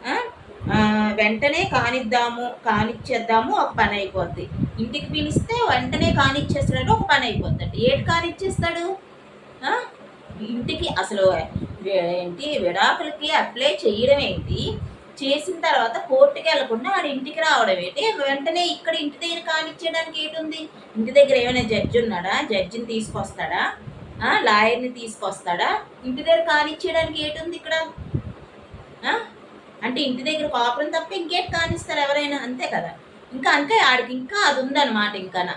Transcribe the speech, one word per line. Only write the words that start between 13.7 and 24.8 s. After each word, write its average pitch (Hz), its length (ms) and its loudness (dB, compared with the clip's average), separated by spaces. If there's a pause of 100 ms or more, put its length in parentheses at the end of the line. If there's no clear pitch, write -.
చేయడం 247 320 4
ఏంటి, 254 540 -4 (500)
చేసిన 302 360 -2
తర్వాత 269 380 2 (120)
కోర్టుకి 277 400 6
వెళ్లకుండా 269 480 0
ఆడి 330 100 0
ఇంటికి 277 320 -6
రావడం 269 320 4
ఏంటి, 190 420 0 (140)
వెంటనే 330 380 0
ఇక్కడ 320 300 -4
ఇంటి 311 320 -6
దగ్గర 339 140 -6
కానిచ్చేయడానికి 320 840 -4
ఏంటి 320 160 -8
ఉంది? 311 280 -8 (280)
ఇంటి 226 140 -2
దగ్గర 269 240 10
ఏమైనా 247 260 4
జడ్జి 220 400 2
ఉన్నాడా? 214 400 0 (120)
జడ్జిని 196 320 -2
తీసుకొస్తాడా? 208 880 -4 (500)
ఆ, 320 160 2
లాయర్‌ని 240 500 4